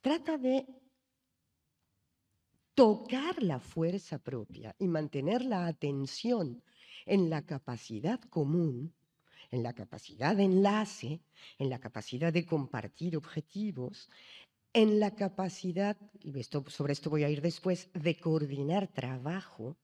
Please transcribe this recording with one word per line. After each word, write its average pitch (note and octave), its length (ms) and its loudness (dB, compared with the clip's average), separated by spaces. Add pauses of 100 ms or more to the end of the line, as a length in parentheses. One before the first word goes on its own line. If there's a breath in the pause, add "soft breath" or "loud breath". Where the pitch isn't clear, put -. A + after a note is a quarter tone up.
Trata D#4 360 0
de C4 280 2 (2000)
tocar C4+ 680 6
la D#3 180 2
fuerza E3 600 -4
propia A2 580 -10
y G3 100 -2
mantener D#3+ 580 0
la F#3+ 220 -2
atención C#3+ 960 -2 (440 loud breath)
en F#3 240 4
la D#3 160 -2
capacidad C3 760 -6
común, D3+ 760 0 (580 loud breath)
en B2 120 -2
la A#2 100 -6
capacidad - 640 -4
de G3 80 6
enlace, G3 760 2 (380 loud breath)
en C#3 100 0
la B2+ 100 -6
capacidad B2+ 540 -4
de F3 120 2
compartir D3 680 -4
objetivos, D#3 960 -8 (640 loud breath)
en G#3+ 260 6
la G#3 160 2
capacidad, F#3+ 800 -2 (240)
y C#3 200 -10
esto, C#3 280 -6
sobre C#3+ 260 -2
esto D3 160 -4
voy D3 140 2
a C#3+ 60 2
ir D3 120 0
después, F3 520 -2
de D#3+ 260 0
coordinar D#3 720 0
trabajo C3 920 -8